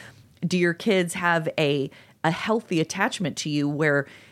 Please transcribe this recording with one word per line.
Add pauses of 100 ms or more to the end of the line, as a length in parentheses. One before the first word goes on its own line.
(460)
Do
your
kids
have (100)
a, (320)
a
healthy
attachment
to
you
where, (260)